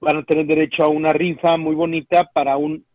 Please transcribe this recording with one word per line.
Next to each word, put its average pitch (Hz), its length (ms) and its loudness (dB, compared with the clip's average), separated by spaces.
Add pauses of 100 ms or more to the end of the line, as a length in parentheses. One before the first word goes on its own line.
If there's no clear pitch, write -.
van 147 180 0
a 151 40 -6
tener 151 240 0
derecho 156 380 0
a 151 40 4
una 156 240 0
rifa 165 440 0
muy 156 180 -2
bonita 165 580 0
para 139 240 0
un 151 280 -4 (100)